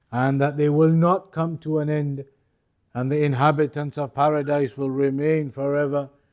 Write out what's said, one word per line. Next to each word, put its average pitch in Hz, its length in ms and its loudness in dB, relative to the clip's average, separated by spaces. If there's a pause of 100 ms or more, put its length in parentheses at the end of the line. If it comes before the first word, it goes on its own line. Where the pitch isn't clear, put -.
(120)
And 131 300 0
that 143 160 0
they 147 120 2
will 156 220 4
not 175 400 2
come 165 280 -4
to 156 200 -4
an 151 100 -2
end. 143 360 -4 (680)
And 131 180 -4
the 151 120 2
inhabitants 147 760 0
of 143 160 -6
paradise 143 640 0
will 135 140 -4
remain 139 600 0
forever. 143 580 -2 (240)